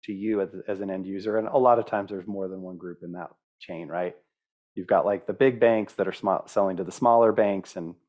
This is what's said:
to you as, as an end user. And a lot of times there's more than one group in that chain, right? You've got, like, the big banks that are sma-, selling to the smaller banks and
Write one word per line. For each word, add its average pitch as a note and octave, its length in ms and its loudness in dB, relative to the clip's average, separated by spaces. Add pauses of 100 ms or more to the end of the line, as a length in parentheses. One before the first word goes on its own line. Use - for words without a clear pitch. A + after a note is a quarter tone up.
to G#2+ 100 -10
you G#2 260 -2
as, F#2+ 80 -2 (180)
as G2 140 -4
an G2 100 -6
end F#2+ 160 -6
user. G2 300 -4
And A2 100 0
a C#3 120 0
lot B2 200 6
of A2 60 -2
times G2+ 260 -4
there's F#2+ 160 -10
more G2 220 -8
than F#2+ 140 -12
one F#2 160 -14
group F2 240 -14
in F2 100 -12
that F2 180 -12 (300)
chain, E2 280 -12
right? F2 280 -6 (580)
You've F2+ 120 -10
got, F2 200 4
like, G2+ 200 -2
the G#2+ 80 -4
big B2+ 260 4
banks A2+ 340 2
that F#2+ 140 -2
are F#2 40 -4
sma-, F#2+ 340 0
selling F#2+ 320 0
to F#2+ 60 -4
the E2+ 80 -10
smaller A#2 400 6
banks G2+ 440 0
and E2+ 180 -10 (140)